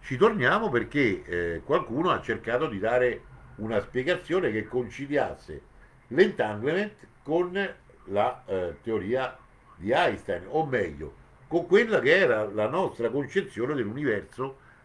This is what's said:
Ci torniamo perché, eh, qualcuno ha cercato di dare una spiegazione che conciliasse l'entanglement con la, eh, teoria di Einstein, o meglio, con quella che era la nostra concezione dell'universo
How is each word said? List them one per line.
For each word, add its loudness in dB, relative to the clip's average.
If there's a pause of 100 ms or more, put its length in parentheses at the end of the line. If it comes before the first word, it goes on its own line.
Ci -6
torniamo 4
perché, 0
eh, -2
qualcuno 0
ha 0
cercato -2
di -6
dare 0 (320)
una -2
spiegazione -2
che -4
conciliasse -4 (480)
l'entanglement 2 (300)
con -2 (300)
la, 0
eh, -2
teoria -2 (380)
di -6
Einstein, 0
o 0
meglio, -4 (240)
con 0
quella 4
che 4
era 4
la 0
nostra -2
concezione -2
dell'universo -4 (260)